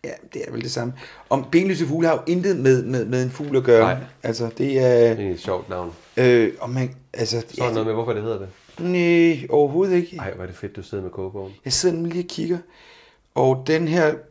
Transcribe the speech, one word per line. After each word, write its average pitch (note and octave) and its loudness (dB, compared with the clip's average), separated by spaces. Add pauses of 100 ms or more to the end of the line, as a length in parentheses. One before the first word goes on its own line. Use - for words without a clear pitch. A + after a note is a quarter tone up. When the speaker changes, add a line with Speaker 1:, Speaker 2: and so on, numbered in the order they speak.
Speaker 1:
Ja, C#3+ -12 (240)
det - -8
er - -14
vel A#2 -8
det B2 -8
samme. B2 -4 (380)
Om C3+ 0
benløse E3+ 2
fugle E3 0
har D#3+ 4
jo - -2 (120)
intet F3+ 0
med, C3 4
med, B2 -2
med B2+ 0
en B2+ -2
fugl C#3+ -4
at B2+ 2
gøre. A#2+ 8
Speaker 2:
Nej. F#2 0 (260)
Speaker 1:
Altså, A#2 -4
det C3+ 0
er A#2+ 6
Speaker 2:
Det G#2 -6
er F#2+ -4
et F2 -6
sjovt F2+ -4
navn. F2+ -8 (240)
Speaker 1:
Øh, A#2+ 4
og A#2 -8
man... B2+ -4 (220)
Altså, A#2 -4
Speaker 2:
Så A2+ -12
er - -20
der B2 -2
Speaker 1:
ja, A#2+ -2
Speaker 2:
noget A2 -2
med, A2 -2
hvorfor A#2 -4
det G#2 -4
hedder A2 -6
det? F#2+ -12 (300)
Speaker 1:
Næh, E3+ 2 (120)
overhovedet D#3+ 2
ikke. F3 -4
Speaker 2:
Ej, G2 -8
hvor F2+ -12
er F#2 -10
det F2+ -14
fedt, - -12
du G2 -14
sidder G2 -8
med F2+ -8
kogebogen. F#2+ -10 (120)
Speaker 1:
Jeg C3 -6
sidder F3+ 0
nemlig E3+ -6
lige F3 -4
og F3 -16
kigger. E3+ -4 (760)
Og C3 2
den D#3+ 0
her D#3 2 (160)